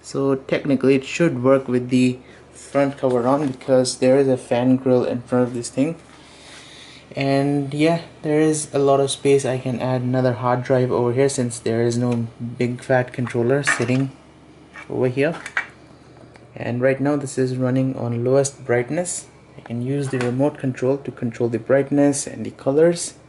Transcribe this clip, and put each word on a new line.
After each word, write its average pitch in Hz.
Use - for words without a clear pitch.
So 139
technically 135
it 135
should 143
work 135
with 123
the 127
front 139
cover 123
on 143
because 127
there 131
is 139
a 127
fan 127
grill 127
in 120
front 123
of 123
this 120
thing. 160
And 139
yeah, 165
there 151
is 156
a 143
lot 139
of 135
space. 139
I 127
can 123
add 127
another 127
hard 123
drive 127
over 120
here 135
since 123
there 113
is 120
no 120
big 123
fat 127
controller 123
sitting 131
over 123
here. 143
And 120
right 135
now 143
this 139
is 127
running 131
on 117
lowest 135
brightness. 123
I -
can 117
use 135
the 131
remote 127
control 131
to 139
control 120
the 117
brightness 139
and -
the -
colors. 165